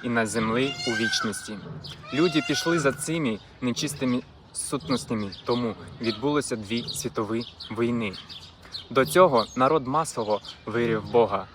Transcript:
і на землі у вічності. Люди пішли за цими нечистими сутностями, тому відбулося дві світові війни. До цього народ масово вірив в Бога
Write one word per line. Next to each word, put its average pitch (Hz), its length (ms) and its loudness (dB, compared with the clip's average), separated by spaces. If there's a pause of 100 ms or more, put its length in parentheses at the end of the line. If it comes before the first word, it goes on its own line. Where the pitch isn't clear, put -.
і 123 40 -4
на 117 180 2
землі 113 480 0 (140)
у - 20 0
вічності. 110 680 -2 (560)
Люди 170 340 4
пішли 165 300 2
за 139 140 4
цими 147 460 -2 (220)
нечистими 127 640 -2 (300)
сутностями, 120 800 -4 (140)
тому 120 300 0 (260)
відбулося 123 560 0
дві 110 260 -4
світові 113 640 -4 (340)
війни. 117 340 0 (760)
До 127 160 4
цього 143 400 6 (100)
народ 135 300 4
масово 123 540 0 (260)
вірив 113 400 0
в 101 40 -12
Бога 101 440 4